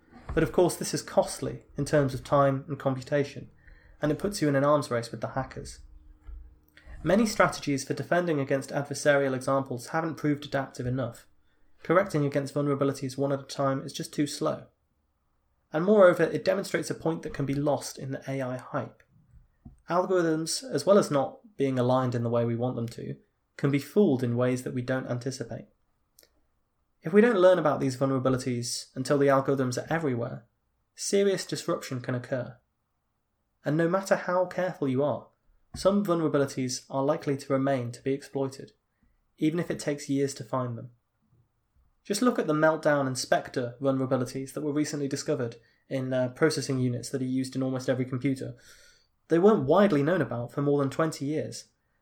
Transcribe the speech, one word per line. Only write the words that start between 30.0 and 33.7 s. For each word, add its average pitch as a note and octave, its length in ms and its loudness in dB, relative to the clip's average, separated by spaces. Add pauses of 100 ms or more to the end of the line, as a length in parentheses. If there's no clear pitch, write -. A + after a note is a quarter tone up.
serious G3 520 0
disruption C#3 540 -6
can B2+ 140 -4
occur. B2 420 -6 (1080)
And D3+ 120 0